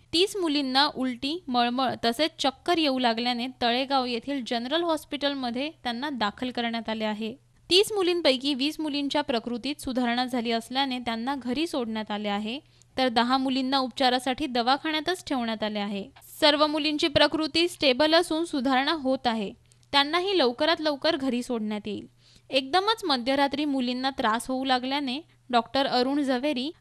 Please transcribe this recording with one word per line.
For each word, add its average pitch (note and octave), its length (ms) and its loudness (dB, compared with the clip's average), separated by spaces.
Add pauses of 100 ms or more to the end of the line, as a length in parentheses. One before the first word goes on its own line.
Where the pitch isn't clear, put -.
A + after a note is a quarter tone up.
(120)
तीस F#4+ 240 2
मुलींना C#4+ 580 2
उलटी, C4 440 -4 (100)
मळमळ B3 460 0 (100)
तसेच D4 340 2
चक्कर E4 400 0
येऊ C4+ 200 2
लागल्याने A#3+ 480 0 (160)
तळेगाव B3+ 420 2
येथील B3 420 -4
जनरल B3+ 360 -2
हॉस्पिटलमध्ये C#4+ 880 -2 (140)
त्यांना B3 280 -4
दाखल A3+ 380 -2
करण्यात A#3 380 -4
आले A3 160 -2
आहे. G#3+ 300 -4 (360)
तीस G4+ 220 6
मुलींपैकी D#4 600 2
वीस C#4+ 260 -2
मुलींच्या C#4+ 420 -2
प्रकृतीत A#3+ 580 -4
सुधारणा B3 440 0
झाली A#3+ 280 -2
असल्याने B3 460 -2
त्यांना A#3+ 360 -4
घरी B3+ 320 -4
सोडण्यात A3 440 -4
आले G#3 180 -4
आहे, G#3+ 300 -4 (380)
तर C4 120 2
दहा A#3+ 280 2
मुलींना C4+ 420 2
उपचारासाठी B3+ 680 0
दवाखान्यातच C#4+ 800 0
ठेवण्यात A3+ 360 -2
आले G#3+ 160 -2
आहे. G3+ 260 -4 (360)
सर्व D4+ 260 6
मुलींची D4+ 420 0
प्रकृती D#4 600 2
stable D4+ 460 2
असून E4 300 2
सुधारणा C4+ 480 0
होत C4 340 -2
आहे. A3 240 -2 (420)
त्यांनाही E4+ 460 2
लवकरात D4+ 420 2
लवकर D4+ 360 0
घरी B3+ 260 0
सोडण्यात G#3+ 440 -4
येईल. G#3 200 -8 (440)
एकदमच F4+ 540 0
मध्यरात्री C#4 600 0
मुलींना C4 460 -2
त्रास A#3 380 0
होऊ C4 160 -2
लागल्याने C4+ 560 -2 (300)
डॉक्टर A#3+ 360 2
अरुण C4 360 2
झवेरी C4 480 0 (100)